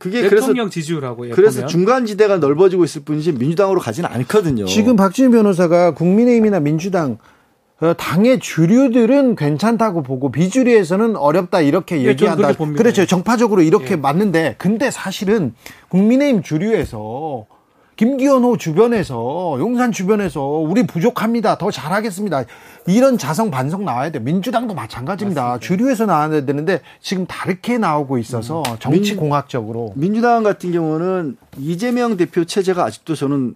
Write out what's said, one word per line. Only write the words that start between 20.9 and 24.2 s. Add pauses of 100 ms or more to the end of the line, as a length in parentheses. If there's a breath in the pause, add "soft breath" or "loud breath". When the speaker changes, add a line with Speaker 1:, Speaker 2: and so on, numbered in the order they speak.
Speaker 3:
더
잘하겠습니다." (420 loud breath)
이런
자성
반성
나와야
돼요.